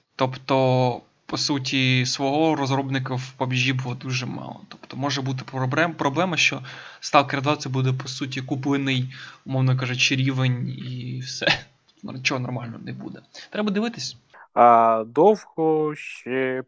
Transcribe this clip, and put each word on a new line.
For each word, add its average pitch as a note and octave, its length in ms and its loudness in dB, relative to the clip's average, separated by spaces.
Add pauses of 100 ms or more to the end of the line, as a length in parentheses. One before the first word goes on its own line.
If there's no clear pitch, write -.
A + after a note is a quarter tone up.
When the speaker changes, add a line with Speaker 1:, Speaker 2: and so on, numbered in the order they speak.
(160)
Speaker 1:
Тобто, B2+ 840 2 (280)
по - 80 -4
суті, C3 680 2
свого D3 500 2
розробника C3+ 600 0
в - 220 -8
пабг B2+ 460 0
було B2 120 -6
дуже B2+ 300 -4
мало. - 420 -10
Тобто, - 300 -16
може C3+ 240 -2
бути C3 300 -4
проблем-, C3+ 420 2
проблема, D#3 440 0
що - 240 2 (400)
Stalker C#3 400 4
два D3 140 2
це C#3+ 140 -6
буде, C3 240 2
по - 140 -6
суті, C3 340 -6
куплений, C3+ 720 0 (320)
умовно C3 320 2
кажучи, B2+ 380 0
рівень C3 540 0
і B2+ 560 -8
все. - 220 -6 (320)
<laughs> - 240 -20
Нічого C3 360 -4
нормального A#2+ 440 -6
не B2 100 -10
буде. - 260 -12 (300)
Треба G#3+ 220 -2
дивитись. A3 460 -4 (360)
Speaker 2:
А A#2 540 6
довго D#3 880 2
ще C3 720 -4